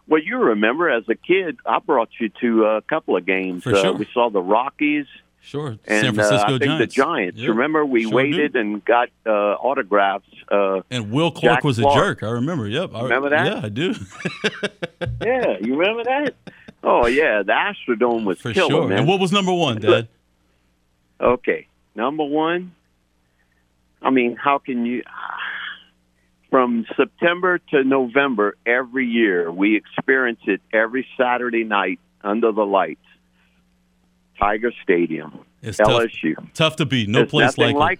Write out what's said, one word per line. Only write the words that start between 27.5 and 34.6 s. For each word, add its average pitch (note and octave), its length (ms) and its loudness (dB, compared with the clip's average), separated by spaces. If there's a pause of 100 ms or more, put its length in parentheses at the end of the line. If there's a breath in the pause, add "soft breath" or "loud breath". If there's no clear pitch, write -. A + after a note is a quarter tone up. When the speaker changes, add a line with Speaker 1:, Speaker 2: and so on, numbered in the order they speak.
Speaker 1:
to C#3 140 2
November B2+ 800 0
every B2 420 -2
year, G2+ 440 2
we G2 260 0
experience B2+ 720 -2
it G2 140 0 (120)
every A2+ 340 0 (120)
Saturday B2 460 0
night G2 360 -2 (220)
under A2 300 0
the G#2 140 0
lights. F#2 340 0 (1400)
Tiger G#2+ 340 -2 (120)